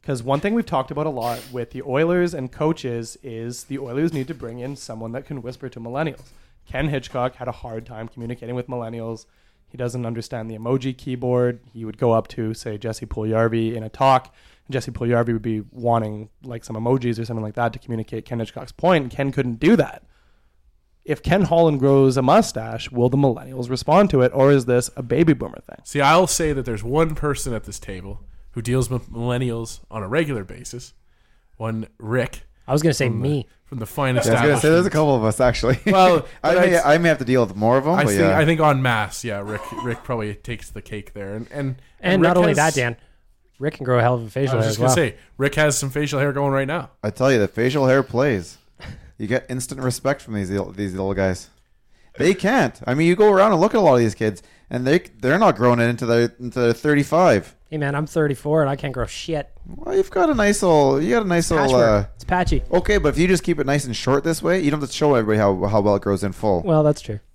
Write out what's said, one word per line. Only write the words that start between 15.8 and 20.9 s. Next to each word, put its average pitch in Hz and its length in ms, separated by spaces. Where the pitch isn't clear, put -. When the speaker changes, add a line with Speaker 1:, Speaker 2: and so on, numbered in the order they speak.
Speaker 1:
like, 117 200
some 117 120
emojis 120 440
or 117 60
something 113 180
like 107 120
that 117 180
to 131 60
communicate 113 460
Ken 120 140
Hitchcock's - 320
point. 160 400
Ken 139 200
couldn't 123 280
do 202 160
that. - 280